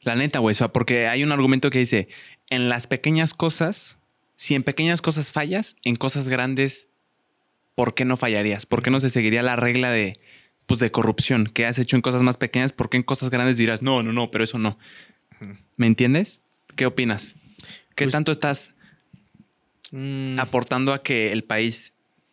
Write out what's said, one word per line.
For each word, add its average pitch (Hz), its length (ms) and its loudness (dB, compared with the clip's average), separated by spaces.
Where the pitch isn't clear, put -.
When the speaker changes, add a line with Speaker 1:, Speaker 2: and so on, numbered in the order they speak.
Speaker 1:
La 117 120 -2
neta, 143 240 0
güey, 110 140 2
o - 20 2
sea, 117 160 2
porque 120 360 0
hay 127 160 0
un 151 80 0
argumento 135 380 2
que 127 100 0
dice, 117 280 2
"En 123 200 0
las 120 180 -2
pequeñas 156 460 0
cosas, - 640 -4
si - 180 0
en 135 100 0
pequeñas 160 380 0
cosas 151 300 0
fallas, 160 520 -2
en 120 120 0
cosas 135 320 -2
grandes, 131 640 -2
¿por 120 220 0
qué 131 100 -2
no 127 120 0
fallarías? 104 500 -2
¿Por 113 160 -2
qué 127 80 2
no 135 80 4
se 131 100 0
seguiría 117 320 2
la 123 140 0
regla 120 360 0
de, 104 280 -2
pues, 120 140 0
de 120 120 2
corrupción 110 640 2
que 117 120 0
has 117 140 -2
hecho 127 160 0
en 123 60 4
cosas 127 200 0
más 123 160 2
pequeñas? 127 360 -2
¿Por 117 160 -4
qué 127 80 0
en 127 60 0
cosas 135 260 -2
grandes 123 280 2
dirás, 113 240 2
'No, 127 220 2
no, 113 100 -2
no, 120 180 -2
pero 110 120 0
eso 113 160 -4
no'?". 107 180 0
Speaker 2:
Ujú. 104 160 -18
Speaker 1:
¿Me 120 100 4
entiendes? 127 540 2
¿Qué 131 100 0
opinas? 120 500 -2
¿Qué 143 100 0
Speaker 2:
Pues, 135 80 0
Speaker 1:
tanto 151 180 0
estás 143 420 -2
Speaker 2:
mm. 135 480 -6
Speaker 1:
aportando 127 540 0
a 135 100 -4
que 110 280 0
el 110 120 -2
país 113 500 0